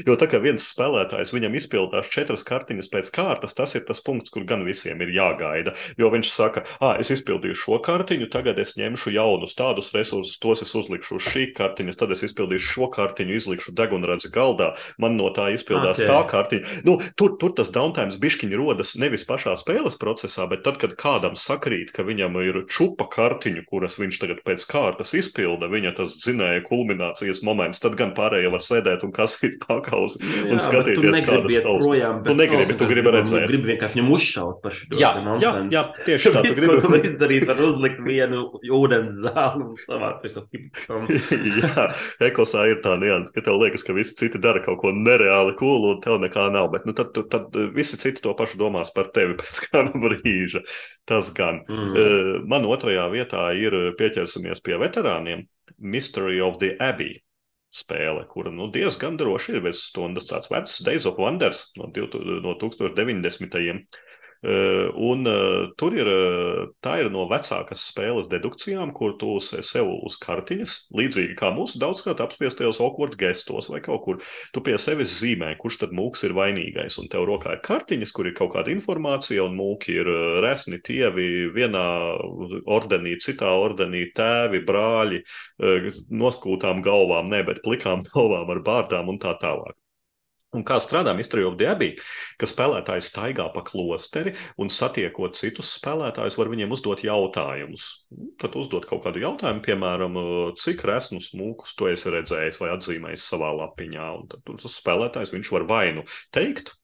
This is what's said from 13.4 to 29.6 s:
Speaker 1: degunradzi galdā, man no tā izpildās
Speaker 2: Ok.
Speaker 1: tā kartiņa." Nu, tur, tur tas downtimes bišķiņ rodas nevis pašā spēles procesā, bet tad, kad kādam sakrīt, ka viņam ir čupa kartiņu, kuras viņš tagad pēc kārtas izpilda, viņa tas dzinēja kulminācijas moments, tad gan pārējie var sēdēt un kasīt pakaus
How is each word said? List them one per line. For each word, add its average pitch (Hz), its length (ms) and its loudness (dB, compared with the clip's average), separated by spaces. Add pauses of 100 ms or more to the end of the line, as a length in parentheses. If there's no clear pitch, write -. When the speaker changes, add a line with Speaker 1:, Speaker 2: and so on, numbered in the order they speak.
Speaker 1:
degunradzi 90 560 0
galdā, 101 440 2 (220)
man 117 200 2
no 98 120 2
tā 101 240 0
izpildās 92 480 2
Speaker 2:
Ok. 107 80 4
Speaker 1:
tā 147 180 6
kartiņa." 101 560 0
Nu, 180 140 6 (180)
tur, 196 220 6
tur 180 160 0
tas - 160 0
downtimes 123 480 0
bišķiņ 107 400 0
rodas - 400 0
nevis 123 260 0
pašā 107 320 -2
spēles 240 440 0
procesā, 101 500 -2
bet 92 140 -2
tad, 139 160 0
kad 98 180 -2
kādam 98 400 0
sakrīt, 120 560 -2
ka 98 100 -4
viņam 95 400 -2
ir 92 220 0
čupa - 420 0
kartiņu, 113 640 0
kuras 92 300 -2
viņš 101 80 -2 (120)
tagad 87 260 -4
pēc 92 200 0
kārtas 123 480 0
izpilda, 87 540 0
viņa 95 260 0
tas 90 300 -4
dzinēja 92 400 2
kulminācijas 98 800 -2
moments, 95 360 0
tad 107 180 0
gan 101 180 0
pārējie 101 340 2
var 90 120 0
sēdēt 95 420 2
un 98 80 -4
kasīt - 480 0
pakaus 98 600 0